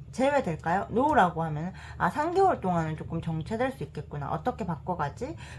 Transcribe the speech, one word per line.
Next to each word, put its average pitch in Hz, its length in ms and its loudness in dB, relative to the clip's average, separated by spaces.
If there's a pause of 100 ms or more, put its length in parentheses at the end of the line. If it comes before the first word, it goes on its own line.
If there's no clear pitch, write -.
(100)
제외될까요? 202 800 2
노라고 196 540 4
하면은 160 280 -4 (240)
"아, 165 140 2
삼 302 220 0
개월 370 280 4
동안은 165 360 0
조금 165 240 -6
정체될 214 520 -2
수 - 120 -10
있겠구나. - 480 -8
어떻게 170 340 -2
바꿔가지?" 175 680 -4 (220)